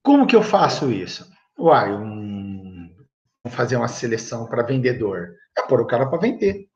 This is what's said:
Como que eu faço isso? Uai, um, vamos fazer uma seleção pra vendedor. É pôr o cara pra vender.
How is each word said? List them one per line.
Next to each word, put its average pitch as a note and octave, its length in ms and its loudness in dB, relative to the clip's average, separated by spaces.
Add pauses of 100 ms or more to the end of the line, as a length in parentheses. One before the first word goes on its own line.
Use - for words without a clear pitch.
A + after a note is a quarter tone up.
Como C#4 260 6
que A#3 100 4
eu G#3 60 6
faço - 500 2
isso? - 360 -8 (300)
Uai, C3+ 340 4
um, G2 1000 -10 (500)
vamos - 120 -12
fazer B2 200 0
uma A#2 120 -2
seleção A2+ 580 -6
pra A#2+ 160 -2
vendedor. A#2 720 -2 (240)
É - 40 -2
pôr B2+ 180 2
o A2+ 60 0
cara B2+ 220 0
pra E3 100 -2
vender. G3 580 -2